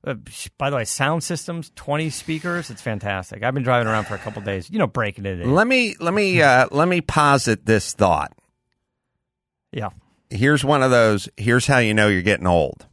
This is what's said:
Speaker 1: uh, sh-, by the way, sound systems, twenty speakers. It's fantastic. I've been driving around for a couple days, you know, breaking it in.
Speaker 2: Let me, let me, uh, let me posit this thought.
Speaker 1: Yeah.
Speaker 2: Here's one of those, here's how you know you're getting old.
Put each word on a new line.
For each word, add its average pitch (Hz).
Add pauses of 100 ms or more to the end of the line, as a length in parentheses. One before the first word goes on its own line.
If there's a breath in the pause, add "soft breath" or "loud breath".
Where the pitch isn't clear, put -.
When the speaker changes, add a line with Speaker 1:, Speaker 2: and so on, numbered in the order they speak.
Speaker 1:
uh, 139 (160)
sh-, - (100)
by 139
the 143
way, 113
sound 147
systems, 170
twenty 151
speakers. 160
It's 107
fantastic. 101
I've 127
been 135
driving 120
around 107
for 104
a 95
couple 107
days, 98
you 214
know, 143
breaking 101
it 92
in. 123
Speaker 2:
Let 214
me, 247
let 170
me, 190
uh, 127
let 156
me 175
posit 139
this 107
thought. 80 (1400)
Speaker 1:
Yeah. 107 (400)
Speaker 2:
Here's 135
one 139
of 131
those, 110
here's 120
how 135
you 107
know 107
you're 95
getting 92
old. 82